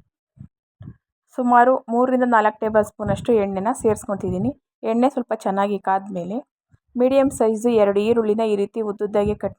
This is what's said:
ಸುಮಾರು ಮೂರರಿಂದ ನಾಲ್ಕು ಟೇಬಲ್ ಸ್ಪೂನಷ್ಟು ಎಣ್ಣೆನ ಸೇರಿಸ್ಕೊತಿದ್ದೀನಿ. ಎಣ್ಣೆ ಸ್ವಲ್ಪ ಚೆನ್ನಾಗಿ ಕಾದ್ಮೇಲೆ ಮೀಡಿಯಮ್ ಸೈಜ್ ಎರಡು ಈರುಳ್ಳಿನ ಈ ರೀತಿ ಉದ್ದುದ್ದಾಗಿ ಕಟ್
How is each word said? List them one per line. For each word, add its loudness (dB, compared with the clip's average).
ಸುಮಾರು 4
ಮೂರರಿಂದ 0
ನಾಲ್ಕು 2
ಟೇಬಲ್ 0
ಸ್ಪೂನಷ್ಟು -2
ಎಣ್ಣೆನ -4
ಸೇರಿಸ್ಕೊತಿದ್ದೀನಿ. -4
ಎಣ್ಣೆ 2
ಸ್ವಲ್ಪ -6
ಚೆನ್ನಾಗಿ -2
ಕಾದ್ಮೇಲೆ -4
ಮೀಡಿಯಮ್ 4
ಸೈಜ್ 0
ಎರಡು 4
ಈರುಳ್ಳಿನ 0
ಈ 2
ರೀತಿ -6
ಉದ್ದುದ್ದಾಗಿ -2
ಕಟ್ -8